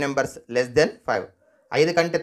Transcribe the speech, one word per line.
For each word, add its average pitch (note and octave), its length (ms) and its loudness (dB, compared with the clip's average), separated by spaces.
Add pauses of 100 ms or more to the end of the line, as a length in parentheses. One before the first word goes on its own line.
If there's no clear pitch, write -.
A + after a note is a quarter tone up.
numbers C3+ 280 -2 (220)
less B2 140 0 (100)
than D#3 120 4 (180)
five. G#2 160 -2 (540)
ఐదు D#3+ 200 4
కంటే E3+ 240 0